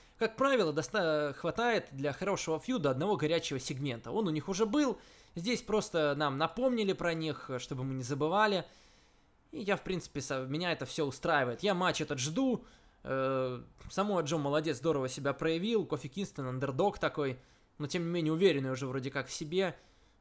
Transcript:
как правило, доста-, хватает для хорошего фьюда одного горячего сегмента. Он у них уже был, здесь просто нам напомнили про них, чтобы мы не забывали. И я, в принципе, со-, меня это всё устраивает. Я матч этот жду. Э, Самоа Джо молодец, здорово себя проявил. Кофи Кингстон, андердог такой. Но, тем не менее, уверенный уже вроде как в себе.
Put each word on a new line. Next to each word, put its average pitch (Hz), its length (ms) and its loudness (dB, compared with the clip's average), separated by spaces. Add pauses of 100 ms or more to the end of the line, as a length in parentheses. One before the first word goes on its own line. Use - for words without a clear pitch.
(200)
как 220 180 0
правило, 254 340 4
доста-, 151 600 2
хватает 226 580 0
для 135 220 -2
хорошего 175 460 -2
фьюда 165 320 0
одного 175 260 2
горячего 151 420 0
сегмента. 127 520 -4
Он 202 160 0
у 160 40 2
них 151 180 -2
уже 196 160 2
был, 247 340 2 (360)
здесь 208 260 0
просто 170 540 2
нам 143 220 0
напомнили 220 560 2
про 170 200 0
них, 160 360 -4 (100)
чтобы 131 240 -6
мы 135 120 -2
не 131 80 -4
забывали. 165 640 2 (880)
И 311 80 -8
я, 190 160 0
в - 60 -8
принципе, 175 360 -4
со-, 131 280 -4
меня 165 240 0
это 147 140 -2
всё 156 200 -2
устраивает. 135 580 0
Я 202 120 4
матч 175 260 2
этот 147 180 -4
жду. 202 460 0 (380)
Э, 131 580 0 (300)
Самоа 196 320 0
Джо 151 140 0
молодец, 147 400 0
здорово 139 300 0
себя 139 260 -2
проявил. 170 520 0
Кофи 147 240 -4
Кингстон, 185 380 -6
андердог 135 500 0
такой. 143 400 -2 (400)
Но, 147 100 -6
тем 175 160 -2
не 165 60 -2
менее, 165 240 0
уверенный 151 380 4
уже 131 160 -4
вроде 131 240 -4
как 131 160 -4
в - 40 -10
себе. 170 440 -2 (460)